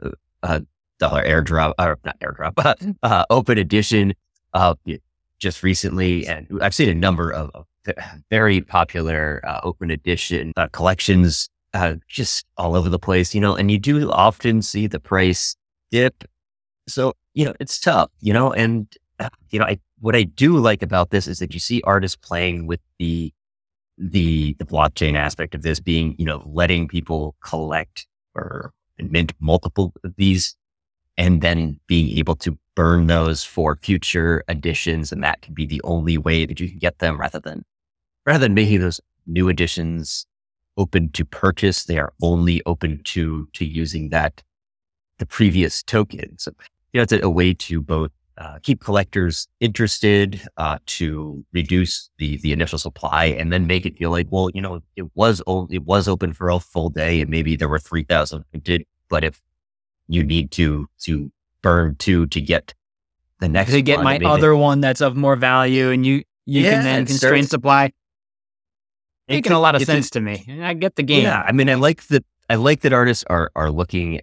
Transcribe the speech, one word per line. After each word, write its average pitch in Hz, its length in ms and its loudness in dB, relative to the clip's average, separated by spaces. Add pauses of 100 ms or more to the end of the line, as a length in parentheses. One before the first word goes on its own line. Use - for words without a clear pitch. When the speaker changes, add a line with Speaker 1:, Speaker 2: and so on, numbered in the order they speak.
(440)
Speaker 1:
uh, 82 160 -2 (400)
dollar 76 240 0
airdrop, 78 560 0
or 82 240 0
not - 160 -10
airdrop, 131 800 -4
<laughs> - 40 -8
uh, 107 260 2
open 117 280 2
edition, 101 560 2 (400)
uh, 90 220 4 (640)
just - 240 -6
recently. 92 640 0
And 80 180 -8 (160)
I've 101 140 0
seen 135 140 2
a 87 40 2
number 85 380 0
of, 76 220 -8
of - 120 -20 (200)
ve-, 92 80 -8 (360)
very 107 300 4
popular, 80 880 -2
uh, - 160 -8
open 90 260 -6
edition, 80 680 -4
uh, 82 160 -2
collections, 90 720 2 (260)
uh, 87 220 -2 (140)
just - 360 -6 (120)
all 87 180 -2
over 87 140 2
the 87 100 0
place, 90 340 0
you 107 60 0
know, 101 160 2
and 101 160 2
you 104 80 2
do 147 320 0
often 110 500 2
see 104 260 -4
the 95 120 -6
price 95 560 0 (340)
dip. 123 360 0 (640)
So, 131 240 -2 (200)
you 151 120 0
know, 123 160 -6
it's - 180 -8
tough, 143 400 2
you 104 140 0
know, 123 180 2
and, 113 420 -2 (280)
uh, - 80 -8 (220)
you 107 80 -2
know, 110 60 4
I, 101 140 -4 (200)
what 113 160 0
I 117 80 4
do 147 340 2
like 113 240 4
about 90 300 0
this 98 160 0
is 90 100 -8
that 92 160 -8
you 85 60 -10
see - 240 -2
artists 95 320 2
playing 87 500 -4
with 85 140 -6 (180)
the, 82 340 -4 (680)
the, 82 580 0
the - 80 -10
blockchain 76 500 0
aspect 73 380 -4
of 76 80 -10
this 78 180 -2
being, 80 380 -2
you 82 80 -4
know, 76 200 -6
letting 85 420 0
people 80 560 -6
collect 80 640 -8 (260)
or - 400 -12 (240)
mint 82 420 -2
multiple 82 540 0 (100)
of 95 140 -12
these 95 380 0 (640)
and 87 240 4
then 82 440 0
being 82 320 0
able 78 200 -2
to 78 200 -8 (180)
burn 85 300 4
those 82 380 2
for 78 400 -2
future 85 680 0
editions. 80 600 -4
And - 120 -8
that 80 200 -2
can 78 100 -18
be 76 140 -6
the 73 160 -8
only 82 340 0
way 80 300 0
that - 120 -10
you 87 80 -6
can 90 120 -14
get 87 180 -2
them 80 220 -2
rather 78 200 -8
than, 78 240 -14 (600)
rather 147 140 4
than 113 160 4
making 104 240 4
those 90 200 -2 (280)
new 90 220 2
editions 82 760 -4 (520)
open 87 340 0
to - 140 -4
purchase. - 580 0
They 82 160 -4
are 71 120 -4 (120)
only 85 420 2
open 80 380 -4
to, 80 500 -6
to 85 120 -6
using 80 440 -6
that, 78 320 -2 (760)
the 101 80 -6
previous 92 560 0
token. 104 560 -4
So, - 140 -12 (380)
you 123 60 -2
know, 120 60 2
it's 110 100 0
a, 107 80 2
a 95 80 2
way 90 240 2
to 82 280 -6
both, 78 280 -4 (280)
uh, 78 260 -18
keep 127 180 -2
collectors 95 680 -2 (120)
interested, 101 840 2 (160)
uh, 76 300 -4
to 76 640 -8
reduce 87 640 0
the, 73 200 -4
the 73 160 -2
initial 78 260 -2
supply 80 460 -2
and 82 280 0
then 90 140 0
make 90 180 0
it 82 120 -8
feel 82 120 -4
like, 87 220 0
well, 92 240 0
you 95 60 -6
know, 92 180 -8 (160)
it 92 180 -10
was 101 320 2
o-, 92 240 -2
it 87 140 -6
was 95 240 2
open 92 260 -2
for 87 160 -4
a 87 100 2
full 85 300 -4
day 80 320 0
and 73 80 -4
maybe 80 260 0
there 73 140 -2
were 78 80 0
three 80 260 -4
thousand 76 480 -2
minted, 82 320 -2 (260)
but 80 140 0
if 78 160 -4 (720)
you 82 120 2
need 73 280 0
to, 76 360 0 (120)
to 73 320 -6 (300)
burn 85 360 4
to, 85 300 2
to 78 140 -4
get 78 320 -2 (640)
the 90 100 0
next 98 220 2
Speaker 2:
To 139 100 4
get 139 160 4
Speaker 1:
one. - 60 0
Speaker 2:
my 135 120 2
Speaker 1:
I 151 40 -2
mean, 165 100 2
Speaker 2:
other 151 220 6
Speaker 1:
it 151 60 6
Speaker 2:
one 143 240 4
that's 131 200 2
of 131 140 2
more 139 200 2
value, 131 540 2
and 127 160 2
you, 135 180 2 (220)
you 139 160 2
Speaker 1:
Yeah, 185 100 6
Speaker 2:
can 135 120 4
then 131 200 0
Speaker 1:
it 120 40 -4
Speaker 2:
constrain 135 360 4
Speaker 1:
starts 139 60 -2
Speaker 2:
supply. 139 360 4
Speaker 1:
it 135 80 -4 (1300)
Speaker 2:
Making 185 240 0
a 170 40 6
Speaker 1:
could, 160 60 4
Speaker 2:
lot 160 140 4
of 139 60 4
Speaker 1:
it 131 40 2
could 156 80 2
Speaker 2:
sense 147 180 0
to 117 100 -4
me. 104 260 -6
And 151 180 -12
I 175 80 -4
get 175 220 -4
the 151 80 -2
game. 135 200 4
Speaker 1:
Yeah, 135 220 0
I - 60 0
mean, 135 180 4
I 131 60 4
like 147 320 2
that, 139 180 2 (240)
I 117 60 2
like 135 260 2
that 135 120 2
artists 123 360 2
are, 82 260 0
are 78 160 0
looking 85 520 -4